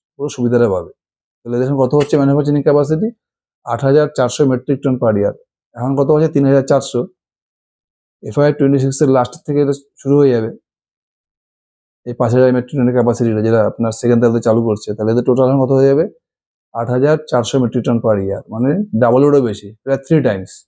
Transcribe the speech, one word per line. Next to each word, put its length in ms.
পুরো 120
সুবিধাটা 400
পাবে। 220
তাহলে 160
দেখুন 180
কত 180
হচ্ছে 220
ম্যানুফ্যাকচারিং 440
ক্যাপাসিটি, 460
আট 200
হাজার 320
চারশো 300
মেট্রিক 380
টন 120
per 180
year। 200
এখন 200
কত 160
হচ্ছে? 220
তিন 120
হাজার 180
চারশো। 380
এফআই 300
টোয়েন্টি 260
সিক্স 220
এর 80
লাস্টের 360
থেকে 160
এটা 120
শুরু 440
হয়ে 140
যাবে। 180
এই 80
পাঁচ 200
হাজার 200
মেট্রিক 280
টনের 120
ক্যাপাসিটিটা 480
যেটা 260
আপনার 240
সেকেন্ড 320
তালতে 180
চালু 220
করছে, 320
তাহলে 160
এদের 120
টোটাল 260
এখন 160
কত 60
হয়ে 160
যাবে? 180
আট 160
হাজার 280
চারশো 320
মেট্রিক 260
টন 120
per 200
year, 320
মানে 200
ডাবলেরও 420
বেশি, 260
প্রায় 160
থ্রি 240
টাইমস। 280